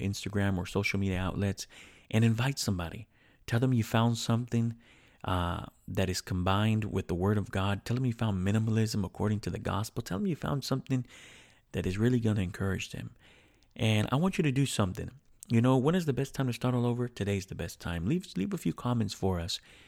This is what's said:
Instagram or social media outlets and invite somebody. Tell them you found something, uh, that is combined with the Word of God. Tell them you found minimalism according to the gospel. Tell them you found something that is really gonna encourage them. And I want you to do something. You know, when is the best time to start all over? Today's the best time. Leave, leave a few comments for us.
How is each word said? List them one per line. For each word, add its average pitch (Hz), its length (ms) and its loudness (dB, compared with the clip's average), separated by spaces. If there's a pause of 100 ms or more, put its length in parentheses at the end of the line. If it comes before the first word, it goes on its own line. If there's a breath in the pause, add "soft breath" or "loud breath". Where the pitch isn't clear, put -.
Instagram 98 560 0
or 90 100 -2
social 98 320 -2
media 95 200 0
outlets 95 480 -2 (440 loud breath)
and 113 140 4
invite 117 340 2
somebody. 90 480 -4 (400 soft breath)
Tell 117 140 0
them 131 140 4
you 110 100 4
found 117 320 2
something, 117 580 0 (500 loud breath)
uh, 87 420 -2 (200)
that 95 220 0
is 90 120 -2
combined 104 640 2
with 95 240 -2
the 87 60 0
Word 98 220 2
of 98 140 -2
God. 98 340 0
Tell 117 120 -2
them 131 100 0
you 120 60 0
found 101 340 0
minimalism 110 580 2
according 101 360 -2
to 87 100 -6
the - 80 -4
gospel. 98 440 -4
Tell 185 160 -4
them 208 80 -2
you 165 100 0
found 147 280 -4
something 131 400 -2 (680 loud breath)
that 92 140 -2
is 92 120 -2
really 120 220 4
gonna 107 200 2
encourage 92 500 -4
them. - 200 -10 (680 soft breath)
And 107 340 2
I 127 60 0
want 185 220 0
you 185 40 2
to 147 100 2
do 135 140 2
something. 90 440 -2 (380)
You 113 120 4
know, 127 160 6
when 139 180 4
is 175 120 2
the 143 60 0
best 135 220 -2
time 135 120 0
to 120 60 0
start 127 220 0
all 120 120 2
over? 120 220 0
Today's 98 380 -2
the - 80 -10
best 85 260 -8
time. 85 260 -2
Leave, 175 200 0 (100)
leave 196 180 -2
a 170 40 -2
few - 140 -2
comments - 420 -2
for 92 260 0
us. 85 200 -6 (280 loud breath)